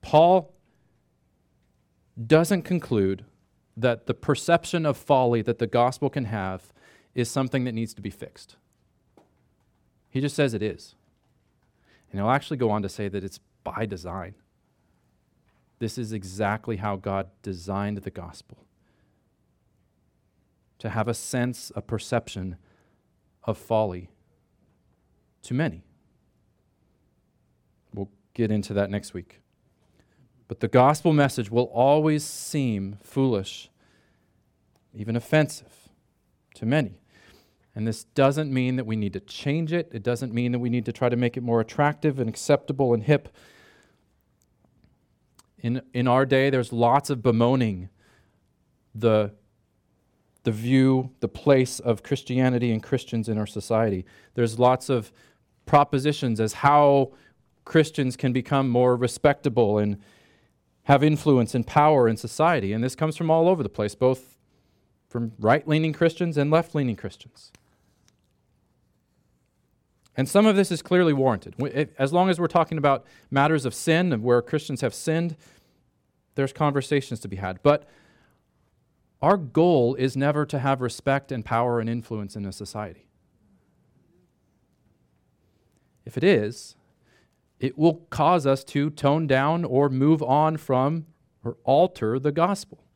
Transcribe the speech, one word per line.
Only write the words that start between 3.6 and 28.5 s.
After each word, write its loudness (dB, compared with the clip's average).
that -2
the -4
perception -2
of 0
folly 2
that -4
the -2
gospel 0
can -6
have -8
is -4
something -4
that -6
needs -6
to -20
be -10
fixed. -18
He -4
just -4
says 0
it -4
is. -10
And -8
he'll -2
actually -2
go 0
on -2
to -6
say -8
that -8
it's -14
by -6
design. -12
This -6
is -8
exactly -4
how -4
God -6
designed -6
the -12
gospel, -20
to -10
have -2
a -4
sense, -6
a -8
perception -6
of -4
folly -4
to -10
many. -4
We'll -10
get -2